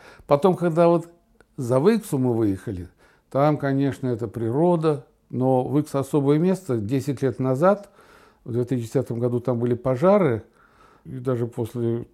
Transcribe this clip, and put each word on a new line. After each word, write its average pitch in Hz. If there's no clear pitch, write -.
Потом, 156
когда 170
вот 170
за 127
Выксу 190
мы 127
выехали, 98
там, 147
конечно, 135
это 110
природа, 151
но 127
Выкса 143
особое 143
место. 175
Десять 120
лет 131
назад, 147
в -
две 120
тысячи 120
десятом 120
году, 120
там 120
были 120
пожары, 131
и -
даже 123
после, 117